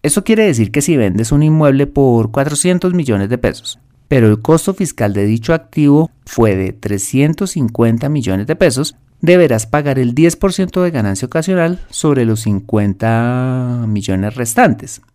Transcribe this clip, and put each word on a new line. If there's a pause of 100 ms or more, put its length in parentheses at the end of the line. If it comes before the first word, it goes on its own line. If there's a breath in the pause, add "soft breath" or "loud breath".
Eso
quiere
decir
que
si
vendes
un
inmueble
por
cuatrocientos
millones
de
pesos, (300)
pero
el
costo
fiscal
de
dicho
activo (160)
fue
de
trescientos
cincuenta
millones
de
pesos, (240)
deberás
pagar
el
diez
por
ciento
de
ganancia
ocasional
sobre
los
cincuenta
millones
restantes, (120)